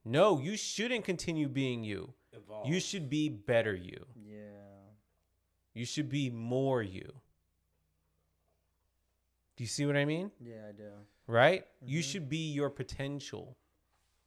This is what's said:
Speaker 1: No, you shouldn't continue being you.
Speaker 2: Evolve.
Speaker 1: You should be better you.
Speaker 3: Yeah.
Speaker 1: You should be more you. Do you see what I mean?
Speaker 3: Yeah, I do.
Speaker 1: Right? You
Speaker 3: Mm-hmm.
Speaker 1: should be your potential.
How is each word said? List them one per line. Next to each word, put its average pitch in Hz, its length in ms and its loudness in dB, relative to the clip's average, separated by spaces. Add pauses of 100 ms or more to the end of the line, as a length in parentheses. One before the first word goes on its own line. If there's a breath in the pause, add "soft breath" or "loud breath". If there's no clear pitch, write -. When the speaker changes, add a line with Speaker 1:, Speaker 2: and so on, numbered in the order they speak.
Speaker 1:
No, 156 360 6
you 190 160 -4
shouldn't 233 480 -2
continue 160 440 0
being 127 360 0
you. 101 300 -6 (180)
Speaker 2:
Evolve. 107 340 -12
Speaker 1:
You 175 140 4
should 165 300 -4
be 151 180 2
better 110 460 2
you. 90 320 -10 (100)
Speaker 3:
Yeah. 101 760 -18 (800)
Speaker 1:
You 117 100 -4
should 143 240 -4
be 135 220 0
more 123 520 0
you. - 380 -10 (2250)
Do 123 80 -4
you 107 40 -4
see 143 180 -2
what 143 100 4
I 143 80 6
mean? 165 260 0 (100)
Speaker 3:
Yeah, 113 280 -12
I 104 40 -12
do. 104 180 -14 (360)
Speaker 1:
Right? 131 400 8 (180)
You 143 160 -2
Speaker 3:
Mm-hmm. 139 100 -4
Speaker 1:
should 160 180 -4
be 156 240 -2
your 143 180 2
potential. 139 880 -6 (680)